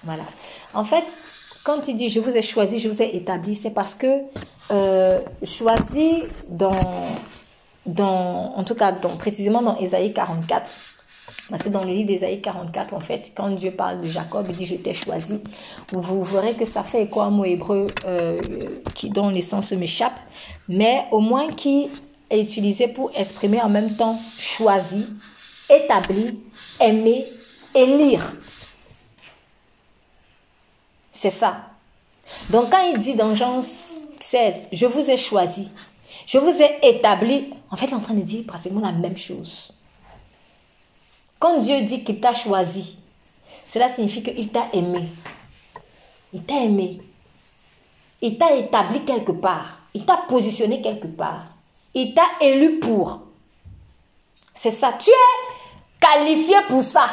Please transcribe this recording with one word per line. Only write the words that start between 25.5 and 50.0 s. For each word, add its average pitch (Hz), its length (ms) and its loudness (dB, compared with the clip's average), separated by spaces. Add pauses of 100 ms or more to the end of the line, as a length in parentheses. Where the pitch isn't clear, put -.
établi, 208 680 4 (400)
aimer, 226 440 4 (520)
élire. 277 580 6 (2750)
C'est - 180 -2
ça. 190 280 -2 (920)
Donc 233 220 4
quand 381 80 6
il 359 180 2
dit 226 160 -2
dans 220 220 2
Jean 247 260 0 (600)
seize, « 226 340 2 (160)
Je 202 160 0
vous 262 200 0
ai 262 100 4
choisi, 196 500 -2 (580)
je 262 140 4
vous 302 220 4
ai 294 200 4
établi », 233 720 4 (160)
en 196 60 -10
fait, 262 100 -2
il 269 60 -2
est 262 40 -4
en 220 40 -4
train 214 160 -6
de 202 60 2
dire 214 260 -6
pratiquement 185 340 -6
la 190 100 -2
même 175 260 -4
chose. - 560 -14 (1700)
Quand 330 160 4
Dieu 262 240 2
dit 226 220 -4
qu'il 214 160 -4
t'a 240 160 2
choisi, 190 640 -2 (680)
cela 247 220 2
signifie 226 320 -4
qu'il 214 280 -6
t'a 233 240 -2
aimé. 175 340 -2 (1200)
Il 170 120 -12
t'a 277 160 -2
aimé. 196 420 0 (1200)
Il 226 160 -2
t'a 330 160 6
établi 233 520 0
quelque 233 260 -2
part. 165 480 -4 (160)
Il 208 100 -8